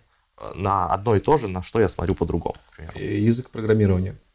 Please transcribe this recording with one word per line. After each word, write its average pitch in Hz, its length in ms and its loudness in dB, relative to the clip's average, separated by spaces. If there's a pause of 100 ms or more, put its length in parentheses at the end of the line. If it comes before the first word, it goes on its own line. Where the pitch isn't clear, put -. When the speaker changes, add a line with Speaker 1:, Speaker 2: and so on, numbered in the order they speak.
(380)
Speaker 1:
э, - 180 -16
на 98 380 0
одно 101 220 0
и 95 60 4
то 151 160 4
же, 120 100 -2
на 92 160 -4
что - 160 -4
я 104 100 4
смотрю 87 260 -2
по-другому, 85 420 -4 (140)
к - 40 -20
примеру. - 240 -16
Speaker 2:
Э, 104 180 -4 (100)
язык 117 220 0
программирования 104 640 2 (200)